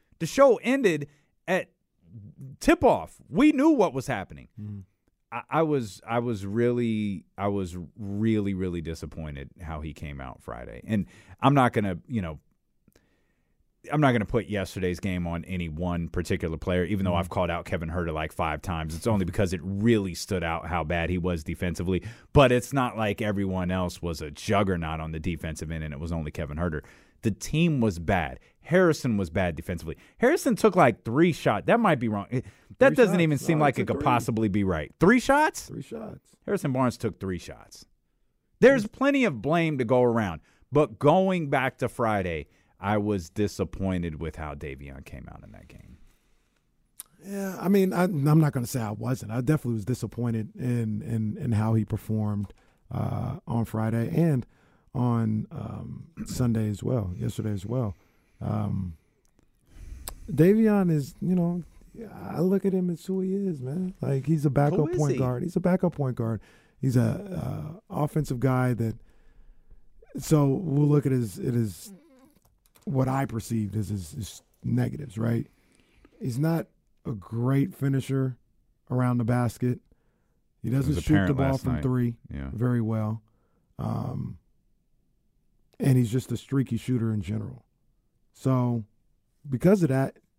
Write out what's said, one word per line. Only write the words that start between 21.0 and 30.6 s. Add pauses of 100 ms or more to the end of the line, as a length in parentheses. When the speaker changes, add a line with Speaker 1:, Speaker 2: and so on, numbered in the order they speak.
Speaker 1:
he
was
defensively. (300)
But
it's
not
like
everyone
else
was
a
juggernaut
on
the
defensive
end
and
it
was
only
Kevin
Huerter. (400)
The
team
was
bad. (200)
Harrison
was
bad
defensively. (220)
Harrison
took,